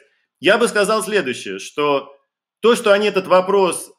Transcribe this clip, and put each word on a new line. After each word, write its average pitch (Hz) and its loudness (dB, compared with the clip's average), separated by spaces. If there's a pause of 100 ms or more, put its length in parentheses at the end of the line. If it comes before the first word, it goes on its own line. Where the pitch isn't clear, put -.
(400)
я 185 4
бы 226 0
сказал 208 0
следующее, 131 -4
что 143 -4 (460)
то, 226 4
что 214 2
они 208 2
этот 185 -2
вопрос, 185 0